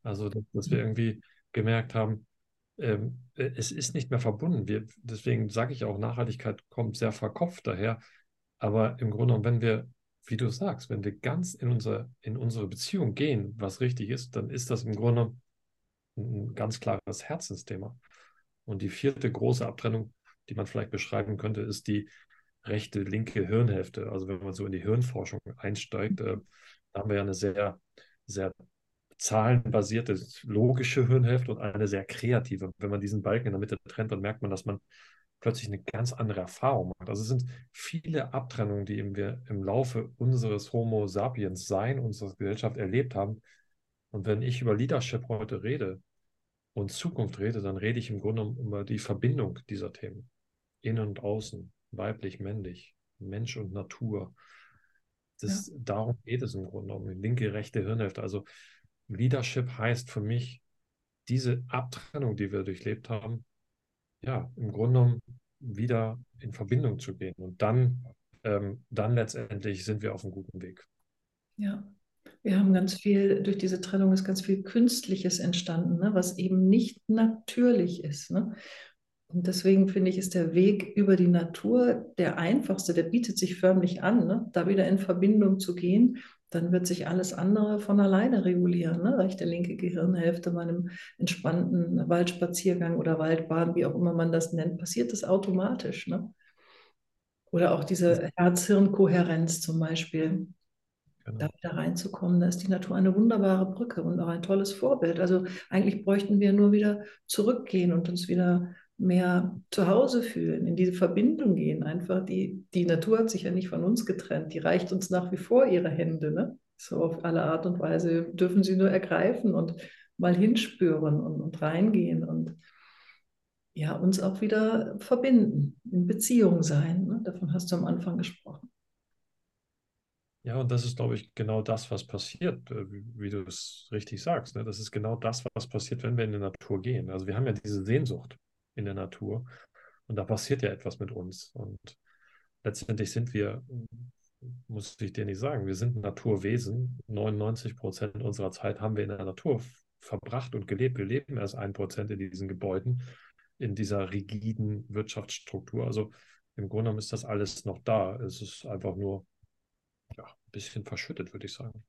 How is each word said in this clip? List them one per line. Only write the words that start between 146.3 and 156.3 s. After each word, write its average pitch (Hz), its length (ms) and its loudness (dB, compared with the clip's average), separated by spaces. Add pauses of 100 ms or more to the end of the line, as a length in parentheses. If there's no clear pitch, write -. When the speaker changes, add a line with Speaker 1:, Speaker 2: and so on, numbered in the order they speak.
Speaker 1:
Neunundneunzig 107 680 -4
Prozent 104 440 -8
unserer 101 300 -4
Zeit 104 300 -6
haben 107 160 -2
wir 104 80 -2
in 101 60 -6
der 98 140 -8
Natur 104 320 -2
f-, - 280 -12 (160)
verbracht 123 560 -8
und 98 100 -6
gelebt. 123 320 0
Wir 101 80 -2
leben 127 320 -4
erst 101 160 -6
ein 101 180 -6
Prozent 104 380 -6
in 101 80 -6
diesen 95 300 -8
Gebäuden, 98 520 -2 (580)
in 101 180 -4
dieser 98 360 -2
rigiden 104 760 -4
Wirtschaftsstruktur. - 960 -8
Also 107 240 -4 (460)